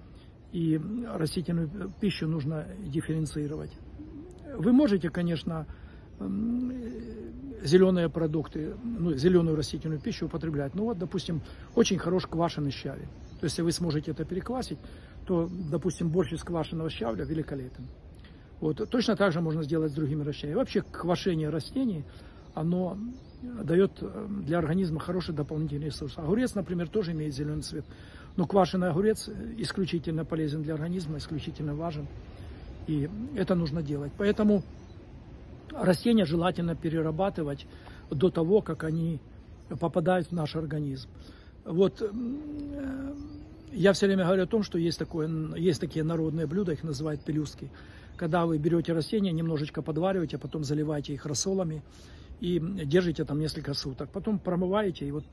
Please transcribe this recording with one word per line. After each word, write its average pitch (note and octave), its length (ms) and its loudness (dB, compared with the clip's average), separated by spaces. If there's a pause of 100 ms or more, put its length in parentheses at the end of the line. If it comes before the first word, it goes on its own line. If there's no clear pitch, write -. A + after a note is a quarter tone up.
(520)
и D#3+ 280 2 (340)
растительную E3 560 0 (300)
пищу F3+ 280 2
нужно D#3 380 -2 (140)
дифференцировать. D3+ 920 -4 (840)
Вы F#3+ 140 4
можете, G3+ 380 8
конечно, E3+ 580 0 (520)
м, A3+ 520 -2 (920)
зеленые F3+ 460 6
продукты, D#3 640 -2 (100)
ну, F3 300 0
зеленую E3 420 6
растительную D#3 440 -2
пищу E3+ 260 -4
употреблять. D3+ 500 -2
Ну G3+ 100 0
вот, A#3 120 -2
допустим, E3 440 -2 (340)
очень G3+ 220 6
хорош E3+ 280 2
квашеный D#3+ 460 0
щавель. - 360 -8 (320)
То - 60 -2
есть, C#3+ 120 -2
если F3 60 0
вы E3+ 80 4
сможете D#3 400 0
это D3+ 140 -4
переквасить, G#3 540 -4 (460)
то, E3+ 240 2 (220)
допустим, E3+ 380 0
борщ E3+ 240 2
из D3+ 100 -6
квашеного D#3+ 460 -2
щавеля G3+ 360 -2
великолепен. C3 640 -4 (720)
Вот. D#3 280 0
Точно A#3 260 4
так G3 160 6
же E3+ 100 2
можно D#3+ 220 0
сделать D#3 280 2
с C3+ 40 -4
другими D3+ 280 0
растениями. D3 360 -2
Вообще, A3 220 2
квашение E3 680 0
растений, E3 540 -2 (520)
оно F3+ 420 0 (680)
дает, F3 280 6 (100)
э, G3+ 260 -6 (180)
для D#3+ 120 2
организма D#3+ 420 2
хороший F3 360 -2
дополнительный D3+ 520 -2
ресурс. C#3+ 300 -6
Огурец, G#3 380 2
например, F3 320 -2
тоже F3+ 240 0
имеет D3+ 240 -2
зеленый D3+ 260 -2
цвет. D#3 240 -8 (500)
Но F3+ 100 2
квашеный F#3 440 4
огурец G3+ 400 2 (280)
исключительно E3 680 -2
полезен D#3 380 -2
для D#3 100 -2
организма, D#3 440 -2
исключительно D3 580 -4
важен. D3+ 320 -4 (800)
И D3+ 220 0 (260)
это F#3+ 200 2
нужно E3 260 0
делать. C#3+ 360 -2
Поэтому G#3 460 6 (1080)
растения A3+ 540 6
желательно E3+ 500 0
перерабатывать D#3+ 920 0 (420)
до E3+ 200 4
того, E3+ 320 6
как - 220 -4
они D#3+ 360 0 (600)
попадают E3+ 480 4
в - 40 -8
наш D#3+ 240 -2
организм. D3 540 -4 (560)
Вот, F#3 360 4
м, A#3 360 -2 (360)
э, C4+ 400 -6 (600)
я G3 180 8
все G3+ 160 6
время F#3+ 160 6
говорю F#3 200 6
о F3 40 0
том, A3 160 2
что - 140 -4
есть E3 200 2
такое, D#3+ 300 -2
н-, D#3 300 -2
есть E3+ 240 4
такие D3+ 220 -2
народные D#3+ 440 0
блюда, F3 240 0
их C#3+ 120 -4
называют D3+ 380 -2
пелюстки. D3 480 -4 (460)
Когда E3+ 300 2
вы E3 120 4
берете E3 360 4
растения, F#3+ 380 2
немножечко D#3+ 500 0
подвариваете, E3 560 0
а - 20 -4
потом D3+ 240 -4
заливаете D3 500 0
их - 120 -8
рассолами D#3 580 -2 (560)
и F3 200 2
держите E3 640 2
там D3 140 0
несколько D3+ 340 -2
суток. C3+ 360 -6
Потом G3+ 300 0
промываете F#3 640 0
и C#3+ 60 -4
вот D3 220 -4